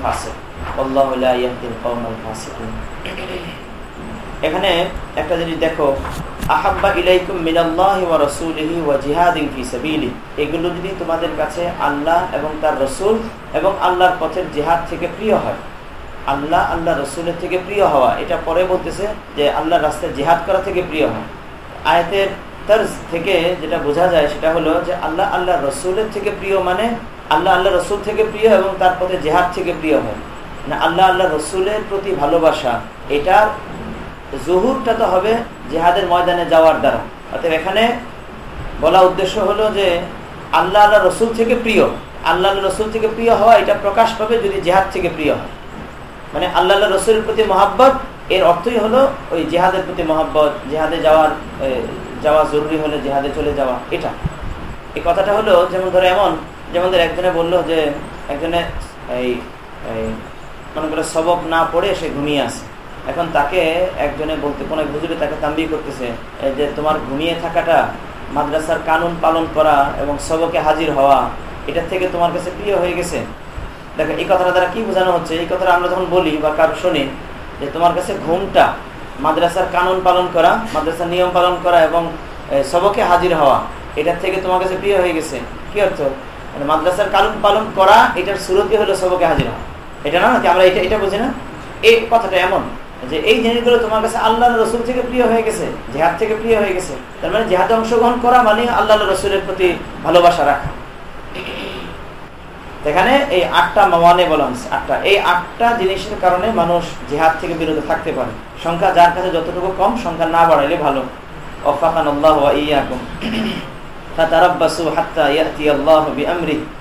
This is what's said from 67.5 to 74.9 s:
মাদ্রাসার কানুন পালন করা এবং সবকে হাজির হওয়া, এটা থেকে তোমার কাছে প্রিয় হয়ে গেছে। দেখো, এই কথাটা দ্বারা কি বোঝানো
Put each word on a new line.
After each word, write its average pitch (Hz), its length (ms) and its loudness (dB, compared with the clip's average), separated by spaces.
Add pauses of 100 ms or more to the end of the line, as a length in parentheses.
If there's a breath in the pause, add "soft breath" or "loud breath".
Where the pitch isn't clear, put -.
মাদ্রাসার 151 520 -2
কানুন 165 360 0
পালন 165 320 2
করা 147 360 4 (100)
এবং 143 180 -2 (120)
সবকে 165 300 0
হাজির 156 320 2
হওয়া, 139 380 4 (380)
এটা 156 220 -2
থেকে 185 240 -2
তোমার 170 200 2
কাছে 175 180 -6 (100)
প্রিয় 202 160 0
হয়ে 175 160 0
গেছে। 165 320 -4 (720)
দেখো, 156 140 -2
এই - 140 -4
কথাটা 185 260 2
দ্বারা 180 220 0
কি 226 80 -4
বোঝানো 185 300 2